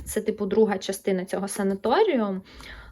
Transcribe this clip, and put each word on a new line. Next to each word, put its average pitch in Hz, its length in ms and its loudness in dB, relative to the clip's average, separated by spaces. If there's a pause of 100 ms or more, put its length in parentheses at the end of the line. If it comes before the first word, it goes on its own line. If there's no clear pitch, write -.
це, - 160 -4
типу, 208 240 -4
друга 202 320 4
частина 196 480 -2
цього 190 220 -4
санаторію. 208 960 2 (500)